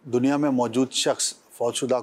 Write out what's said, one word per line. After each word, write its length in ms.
دنیا 320
میں 140
موجود 420
شخص 420
فوت 220
شدہ 280